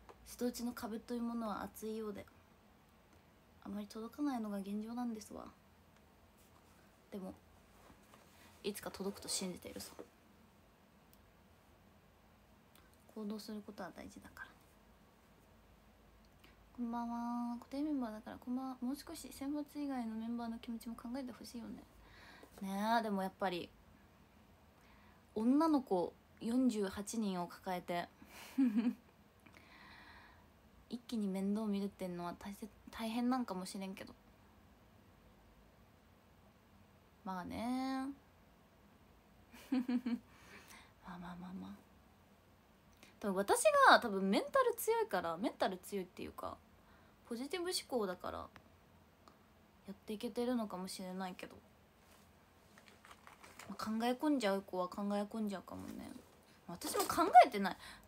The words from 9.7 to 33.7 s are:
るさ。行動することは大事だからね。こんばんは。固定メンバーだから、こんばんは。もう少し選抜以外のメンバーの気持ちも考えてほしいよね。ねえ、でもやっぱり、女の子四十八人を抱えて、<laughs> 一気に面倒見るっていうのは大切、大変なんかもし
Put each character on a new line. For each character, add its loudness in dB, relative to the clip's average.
る -10
さ。 -14
行 -6
動 -4
す -10
る -8
こ -12
と -10
は -8
大 -14
事 -16
だ -18
か -14
ら -
ね。 -16
こ -4
ん -2
ば -2
ん -4
は。 -2
固 -16
定 -2
メ 0
ン 2
バ 0
ー -6
だ -10
か -10
ら、 -10
こ -8
ん 0
ば -2
ん -4
は。 -8
も 0
う -2
少 -10
し -10
選 -4
抜 -2
以 -2
外 -2
の -4
メ -4
ン -2
バ -4
ー -4
の -4
気 -8
持 -4
ち -12
も -6
考 -8
え -4
て -8
ほ -14
し -12
い -8
よ -8
ね。 -10
ね 2
え、 -2
で -2
も 2
や 0
っ -8
ぱ 0
り、 -4
女 6
の 6
子 2
四 4
十 2
八 -6
人 0
を -2
抱 -4
え -4
て、 -2
<laughs> 4
一 -6
気 -6
に 2
面 2
倒 0
見 2
る 0
っ -2
て -8
い -2
う -4
の -4
は -4
大 -10
切、 -10
大 -4
変 2
な 4
ん 0
か -4
も -4
し -8